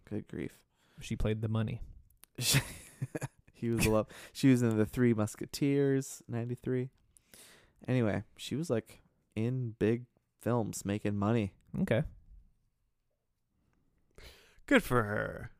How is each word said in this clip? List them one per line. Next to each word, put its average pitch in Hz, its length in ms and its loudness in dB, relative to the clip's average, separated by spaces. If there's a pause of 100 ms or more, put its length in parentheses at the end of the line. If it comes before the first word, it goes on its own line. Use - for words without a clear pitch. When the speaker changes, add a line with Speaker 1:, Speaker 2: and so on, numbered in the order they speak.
Speaker 1:
Good 104 200 -8
grief. - 240 -8 (480)
Speaker 2:
She - 160 -6
played 110 260 0
the 113 60 -2
money. 110 340 -2 (560)
Speaker 1:
<laughs> 123 240 2 (920)
He 117 180 -4
was 113 160 2
a 110 40 4
love. 107 160 2 (260)
She - 180 6
was 123 120 6
in 113 160 2
The 107 80 4
Three 123 260 2
Musketeers, 135 1160 0
ninety-three. 123 640 -4 (1000)
Anyway, 110 340 2 (140)
she - 180 -8
was, 156 160 -4
like, - 320 -4 (320)
in 117 460 -4
big 120 240 2 (360)
films 110 440 -2
making 104 320 -2
money. 104 380 2 (280)
Speaker 2:
Okay. 151 220 2 (2500)
Speaker 3:
Good 262 180 6
for 123 180 4
her. 107 580 -4